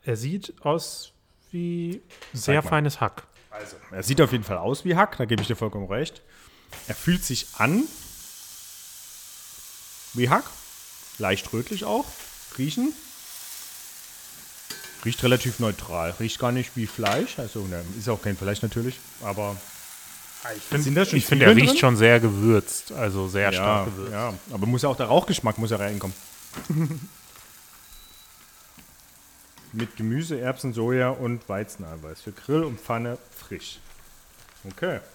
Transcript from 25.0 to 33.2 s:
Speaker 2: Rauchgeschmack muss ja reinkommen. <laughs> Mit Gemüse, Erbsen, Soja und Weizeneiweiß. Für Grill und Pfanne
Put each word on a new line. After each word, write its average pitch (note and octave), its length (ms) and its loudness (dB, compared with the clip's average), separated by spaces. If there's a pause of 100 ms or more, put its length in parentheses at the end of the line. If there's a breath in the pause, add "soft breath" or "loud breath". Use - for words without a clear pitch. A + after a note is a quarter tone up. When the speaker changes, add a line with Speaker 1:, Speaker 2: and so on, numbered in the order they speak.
Speaker 2:
Rauchgeschmack A#2+ 500 4
muss A2 140 0
ja A2 60 2
reinkommen. G2+ 380 -2 (540)
<laughs> D#3 400 0 (2750)
Mit A2+ 240 -6
Gemüse, C3+ 420 -2
Erbsen, B2+ 340 -4
Soja B2+ 360 2
und A#2+ 380 -4
Weizeneiweiß. E2 720 -8
Für G#2+ 100 -12
Grill D3+ 320 0
und B2 160 -6
Pfanne A#2 400 -4 (100)